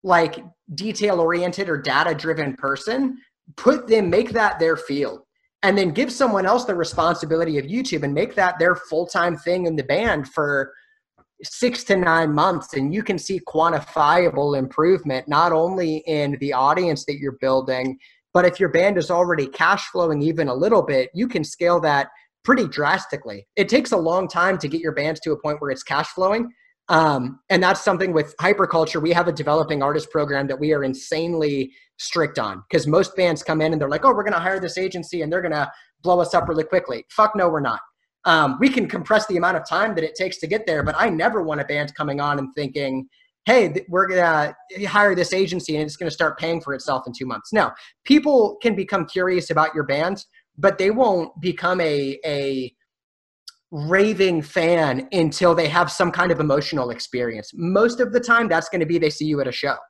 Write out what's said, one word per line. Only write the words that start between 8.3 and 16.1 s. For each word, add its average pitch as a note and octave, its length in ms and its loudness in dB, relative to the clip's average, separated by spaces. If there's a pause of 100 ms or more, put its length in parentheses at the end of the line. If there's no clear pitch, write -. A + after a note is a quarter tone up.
that F3+ 240 0
their F3 160 4
full-time F3 600 -2
thing F3+ 280 -2
in D#3+ 100 0
the C#3 80 -2
band D#3 440 0
for C#3+ 460 -2 (680)
six - 440 -4
to G3 100 4
nine E3 380 2
months. D#3+ 400 0
And C#3+ 200 -2
you A3 80 -4
can G3+ 160 -4
see F#3 300 -6
quantifiable D3+ 1080 2
improvement, C#3+ 720 0
not D#3+ 240 4
only E3 540 0
in D3 340 -2